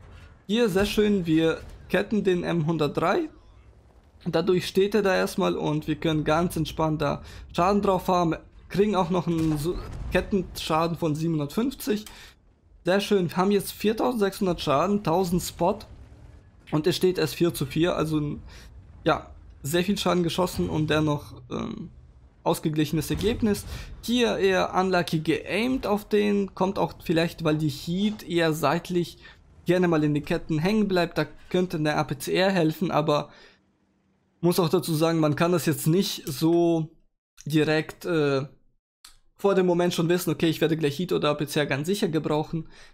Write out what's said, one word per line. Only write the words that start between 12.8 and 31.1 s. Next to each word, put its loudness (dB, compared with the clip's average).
Sehr 2
schön, 0
haben 2
jetzt 0
viertausendsechshundert 0
Schaden, 2
tausend 0
Spot. 0
Und 0
es 4
steht 2
erst -2
vier 2
zu -4
vier, 0
also -2
ja, 0
sehr 0
viel 0
Schaden 2
geschossen -2
und -2
dennoch... -2
Ähm, -8
ausgeglichenes 0
Ergebnis. 0
Hier 0
eher 2
unlucky 2
geaimt -2
auf -2
den, 0
kommt 0
auch -2
vielleicht, 0
weil 2
die 0
Heat -2
eher 2
seitlich -2
gerne 4
mal 4
in 2
den -4
Ketten -2
hängen 2
bleibt. 0